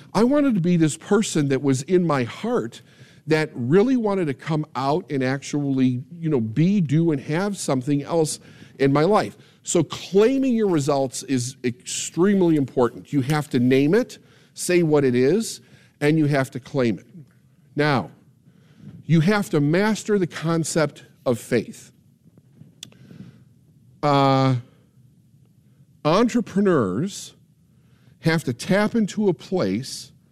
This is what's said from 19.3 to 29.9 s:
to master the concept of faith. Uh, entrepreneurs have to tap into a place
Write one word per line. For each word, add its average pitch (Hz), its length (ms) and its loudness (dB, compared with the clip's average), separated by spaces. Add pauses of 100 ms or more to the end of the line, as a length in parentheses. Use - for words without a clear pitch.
to 156 100 0
master 202 580 0
the 185 80 -2
concept 165 800 -4 (220)
of 120 120 0
faith. - 540 -4 (2000)
Uh, 135 540 2 (1500)
entrepreneurs 180 1300 0 (840)
have 160 240 0
to 131 100 -4
tap 208 400 0
into 214 340 -2
a 175 60 0
place 127 760 -6 (220)